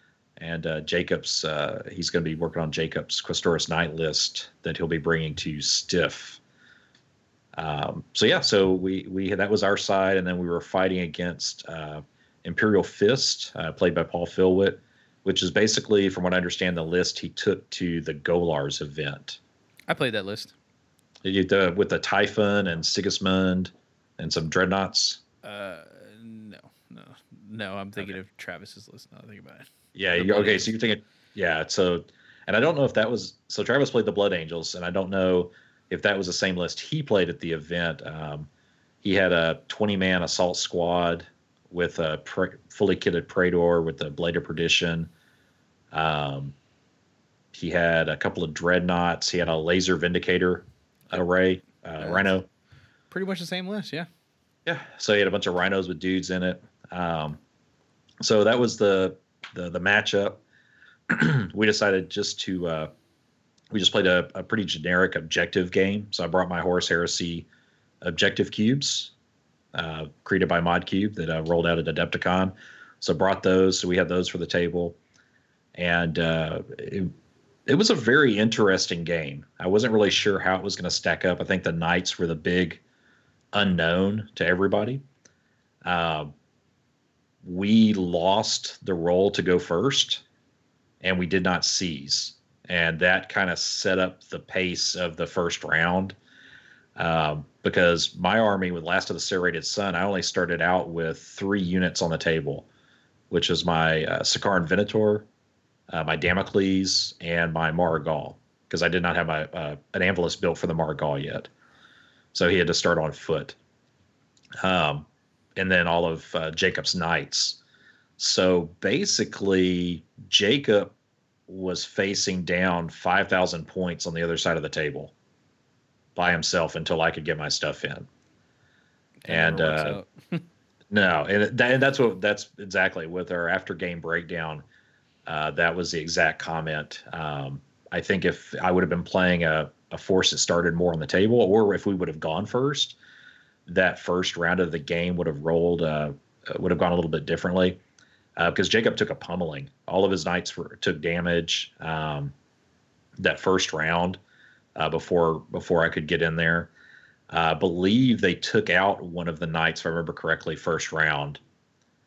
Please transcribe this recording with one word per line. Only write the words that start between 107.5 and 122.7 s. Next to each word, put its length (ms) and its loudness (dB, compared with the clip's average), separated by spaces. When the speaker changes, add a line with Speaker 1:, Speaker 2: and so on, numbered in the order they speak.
Speaker 1:
my 180 0
Mara 320 2
Gaul, 360 -4
'cause 120 -4
I 60 4
did 160 0
not 120 0
have 120 0
my, 180 -2
uh, 300 -8
an 80 -2
Anvilus 340 0
built 220 0
for 80 -6
the 80 -2
Mara 240 -2
Gaul 220 -2
yet. 280 -8
So 160 2
he 80 4
had 80 4
to 80 2
start 240 2
on 140 0
foot. 420 -4
Um, 420 0
and 160 -2
then 160 4
all 200 2
of, 260 -6
uh, 160 -4
Jacob's 460 -2
Knights. 640 -2
So 640 2
basically, 1200 0
Jacob 640 4
was 380 -6
facing 580 -2
down 460 0